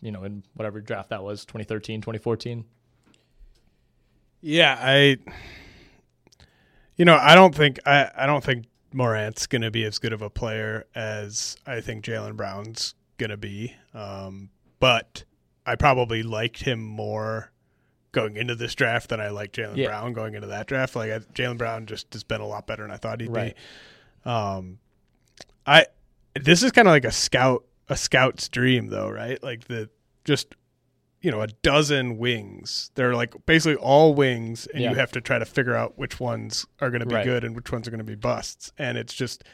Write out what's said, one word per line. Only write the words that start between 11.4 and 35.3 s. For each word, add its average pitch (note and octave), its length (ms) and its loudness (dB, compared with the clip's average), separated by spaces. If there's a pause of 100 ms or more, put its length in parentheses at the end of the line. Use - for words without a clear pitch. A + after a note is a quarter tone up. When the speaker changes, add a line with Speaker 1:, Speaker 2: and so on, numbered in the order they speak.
Speaker 2:
I A#2+ 140 -8
think A2 240 -12
Jaylen G#2+ 300 -8
Brown's G#2 600 -10 (220)
gonna G#2+ 200 -6
be. G#2 360 -12 (200)
Um, G2 560 -14 (300)
but A#2+ 440 0 (420)
I - 100 -2
probably A#2+ 480 0
liked A2+ 400 -8
him A#2+ 180 -4
more A2 720 -8 (600)
going G#2+ 260 -4
into A#2+ 180 -4
this A#2 200 -8
draft A#2 340 -2
than A2+ 100 -2
I G#2 100 -4
liked G#2 260 -10
Jaylen G#2+ 220 -8
Speaker 1:
Yeah. C3 100 0
Speaker 2:
Brown A2 260 -8
going A2 220 -8
into G#2 120 -12
that G2+ 200 -10
draft. C3 280 -4
Like, A2 160 -4
I, A2 80 -6
Jaylen A#2+ 380 -6
Brown A2+ 280 -6
just G#2+ 280 -14
has A2 100 -14
been A2 180 -6
a G#2 60 -10
lot G#2 180 -10
better G#2+ 180 -8
than G#2 80 -12
I G2+ 60 -12
thought A2 240 -8
he'd A2+ 80 -8
Speaker 1:
Right. G#2+ 260 -6 (680)
Speaker 2:
be. B2+ 60 -8
Um, G2 500 -6 (880)
I, D3+ 180 10 (480)
this E3 300 4
is B3+ 80 4
kinda A3+ 180 8
like C#3+ 160 6
a A2 60 -2
scout, B2+ 540 0 (240)
a C3 80 -2
scout's - 520 2
dream B2 380 0
though, G2+ 220 -6
right? A2+ 340 -8
Like A#2+ 240 -12
the, A2+ 220 -8 (340)
just, - 320 -2 (640)
you F3+ 80 -2
know, G#2+ 120 -2
a G#2+ 60 -2
dozen C#3 680 0
wings. A2 800 -6
They're, B2 180 2
like, A#2+ 320 -4
basically D#3+ 300 4
all D3 400 6
wings, A#2 520 0
and C#3 140 -6
Speaker 1:
Yeah. A#2 100 0
Speaker 2:
you G2 40 -2
have G#2+ 160 0
to B2 100 -6
try B2+ 160 0